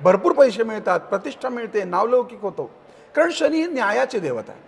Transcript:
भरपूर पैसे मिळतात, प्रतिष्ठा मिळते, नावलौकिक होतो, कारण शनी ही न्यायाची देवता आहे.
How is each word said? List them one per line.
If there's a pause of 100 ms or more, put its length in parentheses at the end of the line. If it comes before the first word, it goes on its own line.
भरपूर
पैसे
मिळतात,
प्रतिष्ठा
मिळते,
नावलौकिक
होतो, (460)
कारण
शनी
ही
न्यायाची
देवता
आहे.